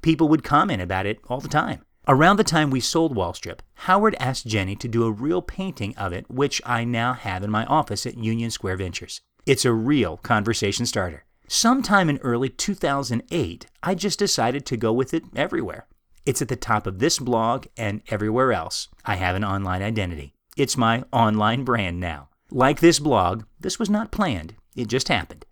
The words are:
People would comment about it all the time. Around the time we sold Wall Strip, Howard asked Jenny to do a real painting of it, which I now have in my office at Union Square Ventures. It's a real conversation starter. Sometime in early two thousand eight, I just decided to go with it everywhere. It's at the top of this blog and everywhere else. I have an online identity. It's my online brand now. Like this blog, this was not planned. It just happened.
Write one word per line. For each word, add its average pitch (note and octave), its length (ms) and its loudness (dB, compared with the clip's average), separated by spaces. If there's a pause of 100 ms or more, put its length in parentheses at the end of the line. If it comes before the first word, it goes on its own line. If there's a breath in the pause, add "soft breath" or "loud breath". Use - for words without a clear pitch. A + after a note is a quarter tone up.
People D#3+ 280 4
would D3+ 140 4
comment D3 380 2
about F#2 240 -2
it G#2 220 -4
all B2+ 140 -4
the D3+ 80 -10
time. - 340 -2 (240)
Around D#3+ 300 6
the G#3+ 60 4
time D3+ 260 2
we C3 100 0
sold D#3 360 0
Wall F2+ 180 -2
Strip, - 280 -12 (140)
Howard G3+ 440 2
asked B2+ 260 -4
Jenny G2+ 320 -2
to - 100 -8
do A2+ 180 2
a A2+ 60 0
real C#3+ 300 -2
painting F3+ 560 -8
of F#2+ 160 -6
it, F#2+ 160 -10
which C3+ 360 -2
I A#2 180 -2
now A#2+ 300 -2
have F#2 300 -6
in G2+ 60 -4
my G#2+ 160 0
office C#3 400 -2
at B2 120 -10
Union A2+ 340 -2
Square F#2 260 -4
Ventures. - 440 -8 (240)
It's C3+ 200 4
a A#2+ 80 6
real A2+ 440 2
conversation G#2+ 680 0
starter. F2 400 -4 (220)
Sometime G#3 640 2
in C#3+ 100 0
early B2 300 0
two - 260 -4
thousand C#3 560 -2
eight, G#2 340 -4 (160)
I F#3 140 -2
just F#3+ 240 -4
decided C3+ 460 0
to B2 120 -4
go A2+ 160 2
with B2+ 200 0
it E3 100 -2 (120)
everywhere. A#2 520 -6 (380)
It's - 160 0
at C3+ 60 -4
the B2+ 100 -2
top G#2+ 300 0
of G2 120 -6
this D3+ 200 2
blog A#2+ 560 0
and G#2+ 340 -4
everywhere A2 440 0
else. E2+ 340 -6 (180)
I G#2 100 -2
have F2+ 200 0
an G2+ 80 -2
online G2 380 -2
identity. F#2 520 -4 (220)
It's C3+ 220 0
my A#2 340 2
online A2+ 540 2
brand G2+ 340 -2
now. D#2 300 -8 (200)
Like C3 300 4
this E3 200 8
blog, A2 440 2 (160)
this - 180 -6
was G3+ 120 -2
not G#3 220 0
planned. G2+ 440 -2 (200)
It B2 120 -4
just A#2+ 220 -2
happened. - 420 -2